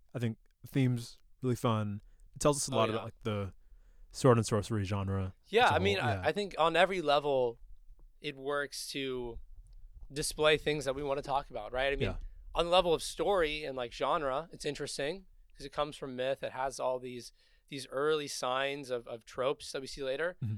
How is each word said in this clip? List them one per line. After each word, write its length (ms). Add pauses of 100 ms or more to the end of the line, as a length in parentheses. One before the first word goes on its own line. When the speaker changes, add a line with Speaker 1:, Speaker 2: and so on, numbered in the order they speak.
(140)
Speaker 1:
I 40
think 200 (240)
the 60
theme's 500 (240)
really 140
fun. 440 (360)
It 40
tells 160
us 120
a 40
Speaker 2:
Oh, 60
Speaker 1:
lot 100
Speaker 2:
yeah. 60
Speaker 1:
about, 100
like, 200
the 280 (600)
sword 260
and 80
sorcery 380
genre 500 (140)
Speaker 2:
Yeah, 180
Speaker 1:
as 60
a 20
Speaker 2:
I 60
mean, 180
Speaker 1:
whole. 100
Speaker 2:
I, 60
Speaker 1:
Yeah. 100
Speaker 2:
I 80
think 260
on 180
every 260
level, 560 (640)
it 140
works 560
to 460 (720)
display 460
things 300
that 80
we 80
wanna 180
talk 300
about, 220
right? 200
I 40
mean, 140
Speaker 1:
Yeah. 60 (380)
Speaker 2:
on 100
the 60
level 240
of 80
story 600
and, 120
like, 160
genre, 600
it's 120
interesting 640 (280)
'cause 120
it 60
comes 240
from 200
myth. 260
It 100
has 280
all 180
these, 340 (360)
these 200
early 400
signs 600
of, 180
of 200
tropes 460
that 100
we 40
see 160
later. 400
Speaker 1:
Mm-hmm. 160